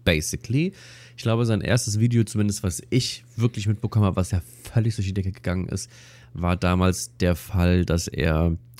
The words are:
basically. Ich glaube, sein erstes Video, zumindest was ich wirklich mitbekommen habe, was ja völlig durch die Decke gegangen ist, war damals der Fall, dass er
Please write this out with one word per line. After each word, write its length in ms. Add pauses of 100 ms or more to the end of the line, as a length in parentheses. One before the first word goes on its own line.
basically. 680 (440)
Ich 80
glaube, 200
sein 160
erstes 380
Video, 260
zumindest 380
was 260
ich 360 (120)
wirklich 300
mitbekommen 400
habe, 100
was 140
ja 100 (320)
völlig 220
durch 140
die 60
Decke 180
gegangen 360
ist, 220 (420)
war 240
damals 600
der 160
Fall, 500
dass 240
er 480 (240)